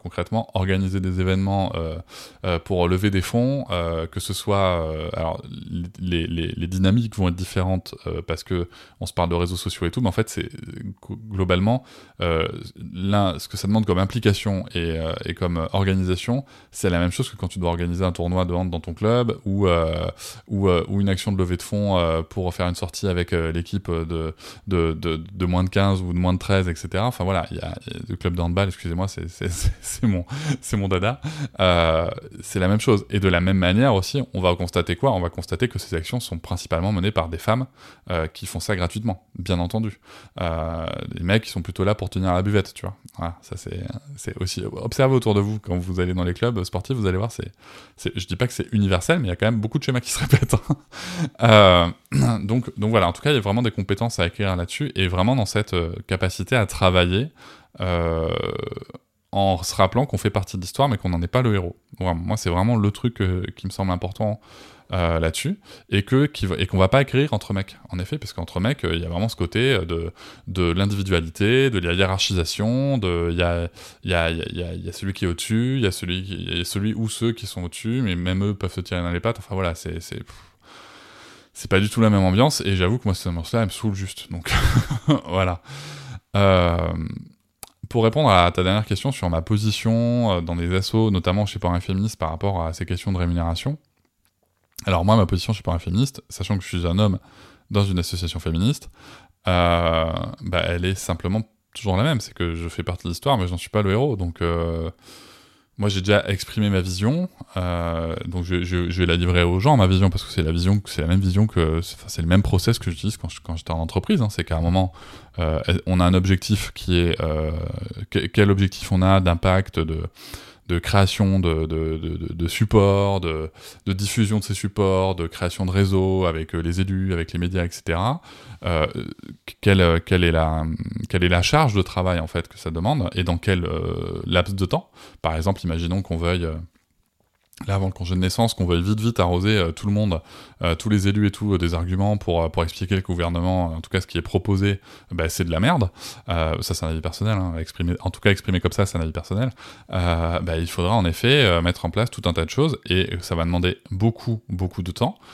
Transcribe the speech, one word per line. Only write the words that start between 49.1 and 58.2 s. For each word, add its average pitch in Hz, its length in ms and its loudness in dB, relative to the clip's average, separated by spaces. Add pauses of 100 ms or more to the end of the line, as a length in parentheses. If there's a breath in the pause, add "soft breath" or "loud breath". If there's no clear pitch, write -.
mais 120 80 -2
il - 20 -2
y 87 40 -2
a - 20 -2
quand - 100 -2
même 113 140 2
beaucoup 107 200 -2
de - 40 -6
schémas 127 160 0
qui - 120 -8
se - 80 -4
<laughs> - 40 -2
répètent, - 320 4
hein. - 220 -2 (680 loud breath)
Euh, 107 960 6
<clears throat> - 40 -6
donc, 113 340 -2
donc 107 140 0
voilà, 98 160 4
en 87 60 0
tout - 80 -10
cas, 147 100 0
il 147 40 4
y - 20 2
a 107 40 2
vraiment 101 200 0
des 117 100 0
compétences - 480 -4
à 90 40 2
acquérir 92 320 -2
là-dessus, 87 400 -4
et 95 120 0
vraiment 92 280 2
dans 113 100 2
cette, - 280 -2
euh, 87 200 0 (140)
capacité 95 480 -2
à 107 100 4
travailler, 92 640 2 (500 loud breath)
euh, 85 480 0 (1040)